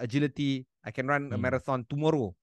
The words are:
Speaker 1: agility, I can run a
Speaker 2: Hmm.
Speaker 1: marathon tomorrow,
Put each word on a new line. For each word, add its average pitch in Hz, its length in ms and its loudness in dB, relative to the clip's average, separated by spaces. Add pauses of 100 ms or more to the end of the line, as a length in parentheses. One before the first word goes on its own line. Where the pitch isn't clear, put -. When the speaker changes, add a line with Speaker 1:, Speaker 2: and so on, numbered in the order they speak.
Speaker 1:
agility, 139 640 0 (160)
I 117 80 -10
can 131 160 -4
run 143 240 0
a 113 80 -2
Speaker 2:
Hmm. 120 40 0
Speaker 1:
marathon 127 440 0
tomorrow, 143 560 2